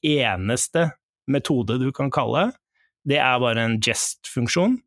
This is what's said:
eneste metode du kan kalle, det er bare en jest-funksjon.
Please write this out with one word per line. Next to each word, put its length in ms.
eneste 840
metode 520
du 120
kan 200
kalle, 420
det 140
er 220
bare 260
en 160
jest-funksjon. 1040